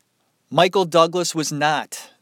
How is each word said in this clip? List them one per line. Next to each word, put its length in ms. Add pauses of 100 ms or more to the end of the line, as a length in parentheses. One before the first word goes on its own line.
(520)
Michael 340
Douglas 480
was 180
not 600 (100)